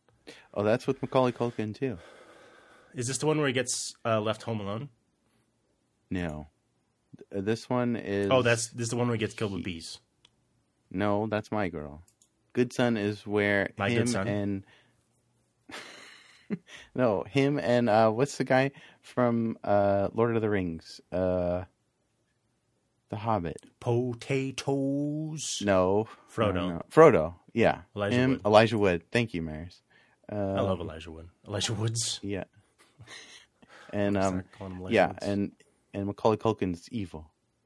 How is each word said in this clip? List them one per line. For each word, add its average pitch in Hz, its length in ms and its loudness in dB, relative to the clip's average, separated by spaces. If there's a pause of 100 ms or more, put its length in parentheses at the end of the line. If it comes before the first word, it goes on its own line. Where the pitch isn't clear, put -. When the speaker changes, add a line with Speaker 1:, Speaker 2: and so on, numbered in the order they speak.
(540)
Speaker 1:
Oh, - 80 -2
that's 107 240 2
with - 160 -4
Macaulay 127 300 2
Culkin, 117 440 -4
too. 127 220 -6 (960)
Speaker 2:
Is 120 140 -6
this 127 100 -4
the - 80 -4
one 151 140 0
where 147 80 0
he 131 60 0
gets, - 420 -4 (100)
uh, 110 160 2
left 107 220 -4
home 113 160 -6
alone? 104 300 -8 (1200)
Speaker 1:
No. 80 340 -6 (840)
Th-, 98 140 -6
this 110 260 -4
one 120 280 0
is 101 340 -2
Speaker 2:
Oh, 131 100 6
that's, 117 280 2
this 120 160 -8
is 113 40 -4
the 120 60 -4
one 120 120 0
where 117 100 0
he - 20 -2
gets 107 140 -2
killed 107 180 -4
with 98 80 -6
Speaker 1:
he 98 60 -6
Speaker 2:
bees. 82 340 -10 (880)
Speaker 1:
No, 104 380 -2
that's 107 240 -4
My 107 160 -2
Girl. 76 340 -10 (520)
Good 120 180 0
Son 120 240 2
is 104 320 -4
where 101 500 2
Speaker 2:
My 101 120 0
Good 120 80 0
Speaker 1:
him 120 100 2
Speaker 2:
Son? 101 220 -2
Speaker 1:
and 101 340 -2 (1040)
<laughs> - 880 -14 (380)
No, 117 280 2
him 139 360 0
and, 120 300 2
uh, 110 220 6
what's 123 260 -2
the 135 80 -2
guy 135 260 2 (300)
from, 117 600 0
uh, 101 520 2
Lord 117 240 2
of 107 40 0
the 110 80 0
Rings? 90 520 -4 (100)
Uh, 90 540 0 (1400)
The 110 80 -10
Hobbit. 104 400 -2 (240)
Speaker 2:
Potatoes? 139 1800 -4
Speaker 1:
No. 98 460 4 (260)
Speaker 2:
Frodo. 107 200 2
Speaker 1:
No, 87 160 -2
no. 82 200 -6
Frodo, 95 440 8 (200)
yeah. 107 280 4 (120)
Speaker 2:
Elijah 104 220 -2
Speaker 1:
Him, 127 160 4
Speaker 2:
Wood. - 140 -4
Speaker 1:
Elijah 107 320 6
Wood. 95 340 2
Thank 117 220 0
you, 85 80 -4
Maris. 80 400 -10 (500)
Uh, 104 40 -6
Speaker 2:
I 98 260 -2
love 95 180 -2
Elijah 80 320 -12
Wood. 80 160 -16 (180)
Elijah 104 280 -4
Woods. 113 500 -4
Speaker 1:
Yeah. 101 260 -6
<laughs> - 40 -20 (1400)
And, 101 240 0
um, 95 180 0
Speaker 2:
Start 92 100 -6 (120)
calling 95 180 -12
him 92 40 -12
Elijah 92 160 -2
Speaker 1:
yeah, 92 120 6
Speaker 2:
Woods. - 200 -6
Speaker 1:
and, 101 240 -2 (420)
and 101 140 -4
Macaulay 107 300 0
Culkin's 98 560 -2
evil. 85 360 -10 (360)